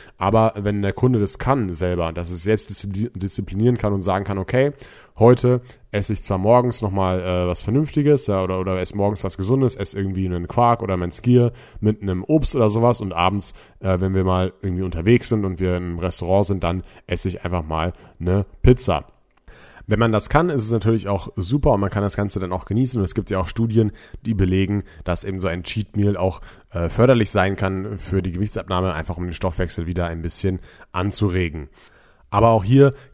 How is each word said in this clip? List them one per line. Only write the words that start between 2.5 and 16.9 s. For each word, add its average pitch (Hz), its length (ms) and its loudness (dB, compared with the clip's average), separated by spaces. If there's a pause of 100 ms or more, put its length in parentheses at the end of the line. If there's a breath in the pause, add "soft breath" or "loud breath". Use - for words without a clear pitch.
disziplin-, 101 460 -6
disziplinieren 104 640 0
kann 104 160 -2
und 98 80 -2
sagen 95 220 -2
kann, 98 140 -4
Okay, 131 340 2 (460 loud breath)
heute 123 440 6 (280 loud breath)
esse 104 220 -4
ich 101 100 -6
zwar 95 160 -2
morgens 120 420 2
nochmal, 95 400 0
äh, 90 280 -2
was 87 140 -4
Vernünftiges, 143 640 0
ja, 95 140 0
oder, 92 180 -2
oder 92 180 -2
esse 92 180 -4
morgens 101 280 0
was 95 120 -6
Gesundes, 120 380 0
esse - 240 -8
irgendwie 95 280 -2
einen 87 200 -4
Quark 120 340 2
oder 98 160 -2
mein 90 140 -2
Skier 120 420 2 (280 loud breath)
mit 107 220 0
einem 92 200 -2
Obst 156 320 0
oder 113 160 4
sowas 113 300 2
und 95 120 -6
abends, 92 400 0 (280 loud breath)
äh, 92 180 0
wenn 95 160 0
wir 95 80 2
mal 92 300 0 (100)
irgendwie 92 220 -2
unterwegs 90 440 2
sind 107 160 0
und 92 140 -4
wir 90 180 0
im 87 220 -6
Restaurant 90 480 0
sind, 95 160 -2
dann 87 220 -2 (240 loud breath)